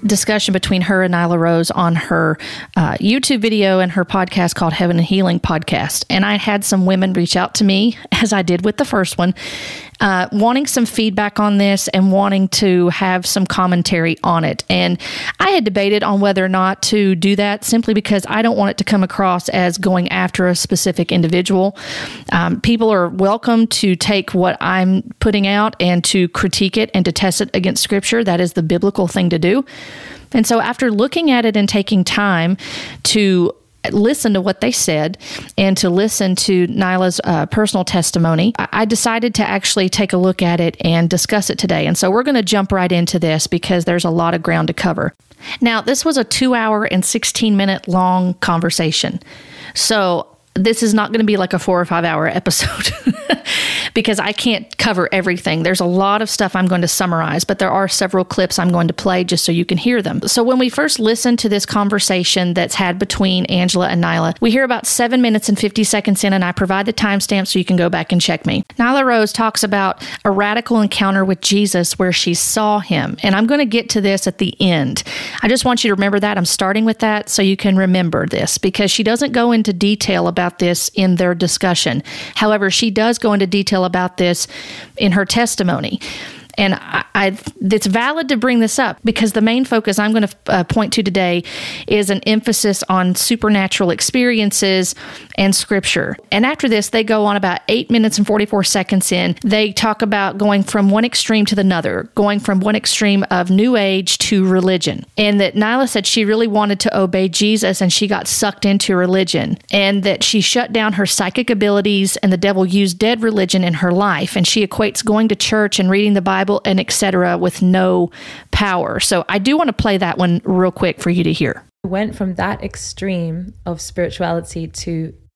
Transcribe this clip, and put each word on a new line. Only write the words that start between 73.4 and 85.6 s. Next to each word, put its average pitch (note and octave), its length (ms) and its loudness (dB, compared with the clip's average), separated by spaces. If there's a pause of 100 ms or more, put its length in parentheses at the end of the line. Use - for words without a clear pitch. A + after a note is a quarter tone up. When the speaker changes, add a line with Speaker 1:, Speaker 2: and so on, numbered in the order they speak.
Speaker 1:
gonna C#4+ 180 2
get A3+ 240 -2
to A3 120 0
this G3 260 0
at F#3 100 -6
the - 220 -4
end. D#3+ 440 0 (380)
I A#3 60 0
just A#3+ 180 2
want B3 180 0
you A#3+ 60 0
to G3+ 60 2
remember G3 240 0
that. G#3 180 0
I'm F3 80 0
starting G3+ 400 0
with A3 140 0
that G#3+ 300 -2
so - 120 0
you F#3+ 160 2
can F#3+ 200 2
remember F#3 500 2
this, - 320 -2
because G3 320 0
she A3 120 0
doesn't A#3 280 0
go A#3+ 200 2
into A3 220 2
detail F#3+ 540 0
about F3 320 -2
this F3 340 0
in F#3 220 2
their F3+ 180 2
discussion. E3+ 720 0 (320)
However, G#3+ 340 2
she A3 220 0
does A3 260 0
go G#3+ 160 0
into G3 140 2
detail F#3+ 400 0
about F3+ 300 -2
this F3 300 0 (500)
in G3 160 2
her G3 120 2
testimony. F3+ 720 -2 (600)